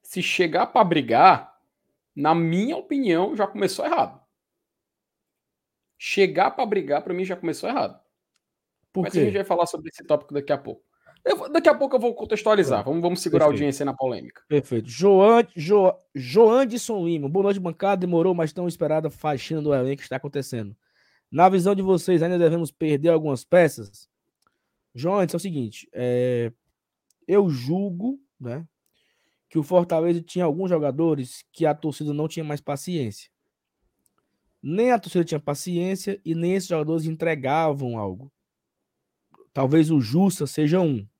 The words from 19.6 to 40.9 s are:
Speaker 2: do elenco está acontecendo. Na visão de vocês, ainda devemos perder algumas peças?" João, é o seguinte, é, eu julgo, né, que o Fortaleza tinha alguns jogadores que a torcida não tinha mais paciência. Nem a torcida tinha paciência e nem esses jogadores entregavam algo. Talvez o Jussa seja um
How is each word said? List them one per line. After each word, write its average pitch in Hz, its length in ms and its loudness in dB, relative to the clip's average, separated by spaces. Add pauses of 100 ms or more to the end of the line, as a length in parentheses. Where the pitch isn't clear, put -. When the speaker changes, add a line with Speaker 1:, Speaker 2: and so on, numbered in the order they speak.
Speaker 2:
do 147 100 0
elenco 135 300 -2
está - 140 -10
acontecendo. 127 600 -8 (540)
Na 170 180 6
visão 190 260 4
de 190 60 -2
vocês, 185 420 2
ainda 175 160 0
devemos 165 320 2
perder 156 380 0
algumas 156 340 0
peças?" 139 680 2 (840)
João, 180 280 0
é - 20 4
o 170 140 -4
seguinte, 147 540 -8
é, 123 600 -2 (760)
eu 196 220 4
julgo, 180 720 -4 (180)
né, 135 280 -10 (840)
que - 100 -4
o 151 40 -2
Fortaleza 175 580 2
tinha 180 240 -4
alguns 170 240 -2
jogadores 147 840 -2
que - 140 -4
a 147 100 2
torcida 151 380 -6
não 151 160 -4
tinha 160 160 -8
mais 147 160 -8
paciência. 143 720 -8 (1300)
Nem 214 300 0
a 233 60 2
torcida 175 260 0
tinha 156 160 -4
paciência 180 840 -6
e 165 100 -4
nem 170 200 0
esses 185 140 -4
jogadores 160 380 -2
entregavam 151 920 -2
algo. 104 320 -8 (1200)
Talvez 151 380 2
o 151 100 4
Jussa 156 460 0
seja 156 340 0
um 127 260 -2 (140)